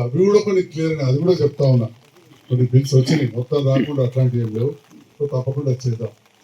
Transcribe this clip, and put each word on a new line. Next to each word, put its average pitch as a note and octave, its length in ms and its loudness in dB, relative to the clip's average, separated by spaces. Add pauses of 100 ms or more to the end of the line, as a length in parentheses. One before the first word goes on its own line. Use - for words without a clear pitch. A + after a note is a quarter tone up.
అవి C#3+ 260 0
కూడా G#3 180 4
కొన్ని F#3+ 240 2
క్లియర్ D#3+ 200 -2
అయినాయి, C#3+ 180 -2
అది C3+ 140 2
కూడా F3+ 200 4
చెప్తా C#3+ 300 0
ఉన్నా. A2+ 140 2 (600)
కొన్ని B2 240 2
బిల్స్ C3+ 260 2
వచ్చినాయి, B2+ 380 2
మొత్తం C#3+ 220 -2 (100)
రాకుండా C3+ 380 0
అట్లాంటివి B2 380 0
ఏం G#2+ 120 -8
లేవు. C3+ 140 -2 (460)
So C#3+ 60 -6 (100)
తప్పకుండా C3 380 -4 (120)
చేద్దాం. A2+ 280 -6 (320)